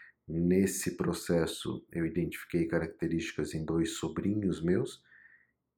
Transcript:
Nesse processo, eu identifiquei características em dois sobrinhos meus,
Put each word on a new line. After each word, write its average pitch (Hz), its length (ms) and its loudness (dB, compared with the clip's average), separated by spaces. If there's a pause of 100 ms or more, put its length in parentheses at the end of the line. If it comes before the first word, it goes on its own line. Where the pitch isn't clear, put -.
(260)
Nesse 90 680 2
processo, 82 960 0
eu 85 120 -2
identifiquei 82 640 -2
características 80 880 -2
em 78 100 -4
dois 82 320 0
sobrinhos 98 680 0
meus, - 400 0 (760)